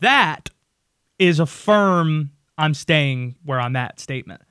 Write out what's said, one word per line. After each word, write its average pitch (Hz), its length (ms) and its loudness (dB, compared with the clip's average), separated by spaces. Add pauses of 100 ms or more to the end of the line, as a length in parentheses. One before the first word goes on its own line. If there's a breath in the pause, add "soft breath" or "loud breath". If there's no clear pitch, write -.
That 220 480 0 (680)
is 175 220 4
a 160 60 2
firm, 170 840 0 (260)
"I'm 156 160 0
staying 135 720 -2
where 135 160 -4
I'm 123 160 -4
at" 123 240 -6
statement. 127 400 -12 (100)